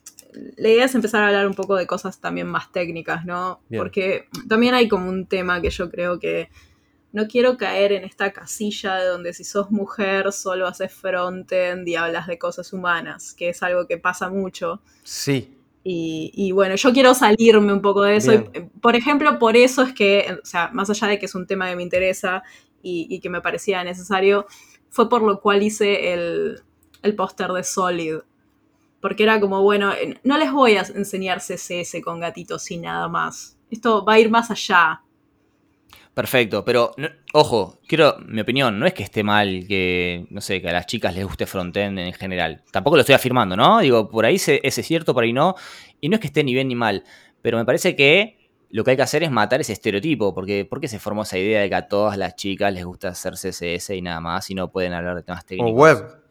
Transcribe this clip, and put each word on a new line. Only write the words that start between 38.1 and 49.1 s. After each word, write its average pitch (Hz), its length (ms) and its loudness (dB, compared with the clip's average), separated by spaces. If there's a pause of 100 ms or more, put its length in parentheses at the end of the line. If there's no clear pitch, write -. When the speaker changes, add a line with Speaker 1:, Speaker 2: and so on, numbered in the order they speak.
Speaker 3:
mi 110 160 -6
opinión. 120 360 0
No 139 80 0
es 185 60 2
que - 100 -10
esté 107 220 -4
mal 101 420 2
que, 90 640 0
no 101 120 -12
sé, 95 180 -4
que 87 80 -6
a 85 40 -2
las 87 140 -2
chicas 104 280 -4
les 95 100 -4
guste 95 220 -6
frontend 98 520 -4
en 90 140 -8
general. 87 580 -6
Tampoco 143 260 2
lo 147 40 8
estoy 139 140 6
afirmando, 120 420 2
¿no? 175 240 6
Digo, 120 300 4
por 110 160 2
ahí 170 120 4
se, 143 240 2
ese 127 200 -2
es - 40 -8
cierto, 160 280 -2
por 120 100 2
ahí 117 80 0
no. 160 220 2 (480)
Y 147 80 -2
no 214 60 2
es 220 40 0
que 165 60 -8
esté 147 180 0
ni 131 80 0
bien 135 160 0
ni 127 60 -4
mal, 107 280 0 (380)
pero 113 160 0
me 117 80 0
parece 156 320 2
que 170 420 4 (320)
lo 107 140 -4
que 135 80 2
hay 131 40 4
que 135 60 2
hacer 147 200 0